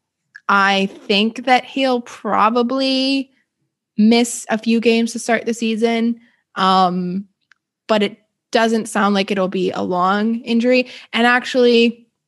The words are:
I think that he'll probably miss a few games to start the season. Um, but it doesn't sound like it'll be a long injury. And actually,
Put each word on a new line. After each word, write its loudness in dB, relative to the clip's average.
I 2
think -2
that 2
he'll -2
probably -2
miss 2
a -2
few 0
games 2
to -8
start -2
the -4
season. -2
Um, 0
but 0
it -4
doesn't 0
sound 0
like -2
it'll -2
be -4
a -8
long -2
injury. 0
And 2
actually, 2